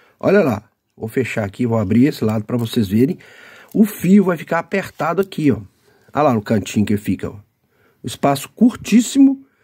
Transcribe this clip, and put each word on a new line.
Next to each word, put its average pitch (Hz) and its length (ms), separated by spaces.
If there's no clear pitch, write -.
Olha 190 220
lá. 139 280
Vou 110 100
fechar 117 380
aqui, 101 200
vou 113 140
abrir 110 280
esse 147 180
lado 110 200
pra 123 120
vocês 113 320
verem. 120 320
O 208 120
fio 196 400
vai 180 120
ficar 165 220
apertado 170 640
aqui, 156 300
ó. 104 80
Olha 147 80
lá 143 100
no 113 80
cantinho 104 460
que 104 100
fica, - 320
ó. - 80
Espaço - 460
curtíssimo 269 960